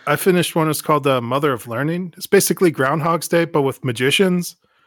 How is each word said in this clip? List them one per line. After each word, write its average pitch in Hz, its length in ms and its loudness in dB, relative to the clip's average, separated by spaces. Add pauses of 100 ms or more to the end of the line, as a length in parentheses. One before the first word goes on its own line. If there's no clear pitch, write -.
I 147 100 0
finished 180 400 0
one. 160 140 0
It's 147 100 -4
called, 147 260 0
uh, 135 140 2
Mother 135 320 0
of 120 160 -8
Learning. 160 480 -6
It's - 100 -16
basically 185 440 2
Groundhog's 147 580 -2
Day, 170 160 2
but 160 180 0
with 135 220 -2
magicians. 156 720 0 (300)